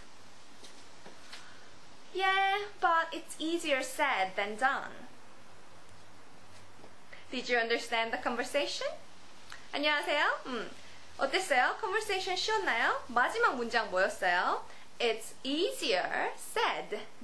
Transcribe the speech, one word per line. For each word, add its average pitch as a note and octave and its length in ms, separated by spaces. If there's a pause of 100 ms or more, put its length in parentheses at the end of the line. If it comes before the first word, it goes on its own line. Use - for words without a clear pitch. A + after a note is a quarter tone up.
(2250)
Yeah, F#4+ 460 (200)
but E4 320
it's - 280
easier D#4 440
said G#3 540
than G#3 200
done. C4 520 (2250)
Did B3 160
you B3 80
understand A3+ 560
the B3 60
conversation? C#4 680 (840)
안녕하세요. D4+ 760
음, A3+ 240 (460)
어땠어요? C#4+ 640
컨버세이션 F#4+ 560
쉬웠나요? F#4 720
마지막 D#4+ 480
문장 A3+ 340
뭐였어요? F#3+ 720 (380)
It's A3+ 320 (100)
easier D4 960
said G#3 640 (240)